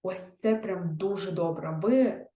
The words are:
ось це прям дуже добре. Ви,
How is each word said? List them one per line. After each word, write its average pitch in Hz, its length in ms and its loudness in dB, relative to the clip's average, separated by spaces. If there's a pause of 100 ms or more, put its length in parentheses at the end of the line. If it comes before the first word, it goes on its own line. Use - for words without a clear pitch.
ось - 340 -6
це 220 200 4
прям 175 400 -4
дуже 190 360 -2
добре. 160 500 -2
Ви, 247 540 4